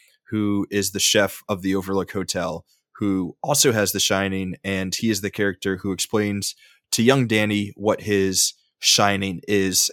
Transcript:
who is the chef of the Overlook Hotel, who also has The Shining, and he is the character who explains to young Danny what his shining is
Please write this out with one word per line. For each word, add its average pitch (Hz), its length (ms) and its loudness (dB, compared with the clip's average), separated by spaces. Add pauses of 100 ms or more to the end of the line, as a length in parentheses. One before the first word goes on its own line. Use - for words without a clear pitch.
(300)
who 101 400 -2
is 98 220 -2
the 98 80 -4
chef - 480 2
of 101 140 -4
the 95 120 0
Overlook 95 380 -2
Hotel, 87 520 -6 (340)
who 95 440 -2
also 143 300 2
has 107 200 2
The 101 80 -2
Shining, 95 540 0 (100)
and 95 300 -4
he 113 160 -2
is 98 100 0
the 101 100 -4
character 98 480 -2
who 101 140 -6
explains 101 640 -2 (380)
to - 100 2
young 127 240 4
Danny 107 500 0
what 101 260 0
his 95 520 0 (240)
shining 98 680 2
is 95 440 2